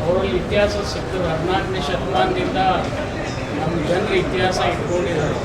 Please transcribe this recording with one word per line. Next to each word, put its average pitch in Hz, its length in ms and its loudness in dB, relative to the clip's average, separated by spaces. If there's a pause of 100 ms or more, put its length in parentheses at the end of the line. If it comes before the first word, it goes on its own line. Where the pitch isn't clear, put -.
ಅವರಲ್ಲಿ 185 380 2
ಇತಿಹಾಸ 202 340 2 (160)
ಸಿಗ್ತದೆ. 180 400 -2
ಹದಿನಾಲ್ಕನೇ 185 560 0
ಶತಮಾನದಿಂದ 185 720 0 (1000)
ನಮ್ಮ 170 140 0 (160)
ಜನರು 196 340 2
ಇತಿಹಾಸ 185 360 0 (140)
ಇಟ್ಕೊಂಡಿದ್ದಾರೆ. 170 720 0